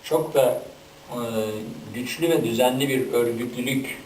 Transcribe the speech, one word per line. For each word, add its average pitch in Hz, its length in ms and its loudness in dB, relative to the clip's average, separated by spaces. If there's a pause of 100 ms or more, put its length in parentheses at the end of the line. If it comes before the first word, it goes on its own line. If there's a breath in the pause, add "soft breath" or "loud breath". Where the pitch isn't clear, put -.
çok 160 300 0
da, 123 240 4 (520)
e, 123 100 -6 (720)
güçlü 131 360 -2
ve 147 140 4
düzenli 127 440 2
bir 127 240 0
örgütlülük 120 920 0